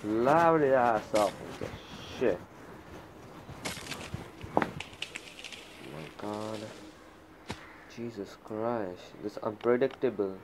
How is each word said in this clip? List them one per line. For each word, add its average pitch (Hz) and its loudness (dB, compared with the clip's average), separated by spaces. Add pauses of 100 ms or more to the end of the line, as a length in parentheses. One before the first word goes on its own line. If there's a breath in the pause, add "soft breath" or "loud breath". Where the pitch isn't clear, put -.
Loud 151 6
his 135 6
ass 120 6
up. 104 6 (840)
Shit. 104 2 (2250)
Oh - 4 (1300)
my 78 -10 (140)
god. 107 -6 (1300)
Jesus 110 -8
Christ. 110 -2 (200)
This 104 -6
unpredictable. 110 2